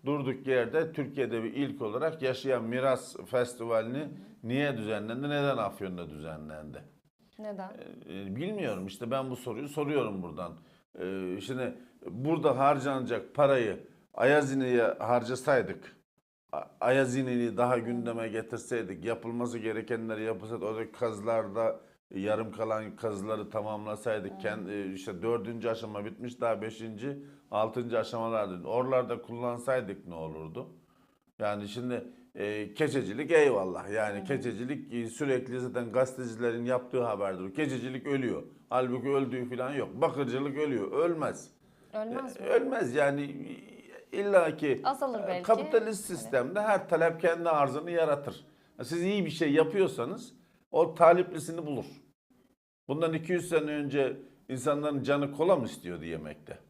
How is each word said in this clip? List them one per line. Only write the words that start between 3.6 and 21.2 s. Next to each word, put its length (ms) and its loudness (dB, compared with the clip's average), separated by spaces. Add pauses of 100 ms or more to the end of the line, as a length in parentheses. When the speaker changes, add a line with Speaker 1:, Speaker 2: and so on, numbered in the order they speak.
Speaker 2:
Hı 60 -4
hı. 40 -8 (340)
Speaker 1:
niye 340 0
düzenlendi, 520 -4
neden 280 2
Afyon'da 540 -4
düzenlendi? 720 -12 (560)
Speaker 2:
Neden? 300 -10 (400)
Speaker 1:
E, 140 -8
e, 140 -6
bilmiyorum 500 -4
işte 240 -8
ben 200 0
bu 60 -6
soruyu 320 -6
soruyorum 540 0
buradan. 300 -8 (460)
E, 420 -4
şimdi 380 -4 (320)
burada 480 2
harcanacak 760 2
parayı 520 4 (280)
Ayazini'ye 680 4
harcasaydık, 1120 2 (560)
A-, 100 -4 (180)
Ayazini'yi 760 4
daha 220 4
gündeme 500 -2
getirseydik, 760 -4
yapılması 540 -4
gerekenleri 640 -2
yapılsaydı, 420 -4
oradaki 280 -4
kazılarda 880 0 (340)